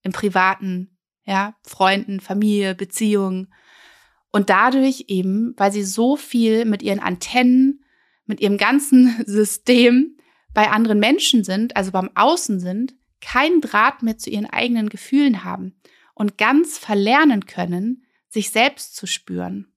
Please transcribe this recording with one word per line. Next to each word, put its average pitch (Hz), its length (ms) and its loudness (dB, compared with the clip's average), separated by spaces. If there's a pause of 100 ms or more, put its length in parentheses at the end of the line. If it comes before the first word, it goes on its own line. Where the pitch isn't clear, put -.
im 185 100 -6
Privaten, 190 840 -2 (260)
ja, 202 380 -4
Freunden, 196 580 -2
Familie, 202 540 -2
Beziehungen. 190 800 -4 (760)
Und 208 180 0
dadurch 262 580 2
eben, 196 500 -2
weil 202 140 2
sie 208 120 -4
so 226 320 0
viel 226 500 0
mit 208 160 -2
ihren 202 180 -4
Antennen, 254 840 0 (420)
mit 208 160 -6
ihrem 202 160 0
ganzen 254 680 4
<laughs> - 20 -4
System 240 920 2 (360)
bei 214 180 2
anderen 214 280 2
Menschen 240 440 2
sind, 196 340 -4
also 190 140 -2
beim 190 240 -2
Außen 233 440 0
sind, 190 360 -6 (240)
keinen 311 420 0
Draht 233 400 0
mehr 226 160 -4
zu - 140 -12
ihren 208 160 -6
eigenen 233 420 -2
Gefühlen 247 540 0
haben 185 320 -12 (460)
und 208 160 -2
ganz 277 400 2
verlernen 214 680 2
können, 180 600 -6 (240)
sich 214 220 -4
selbst 262 440 -2
zu - 120 -12
spüren. 180 680 -10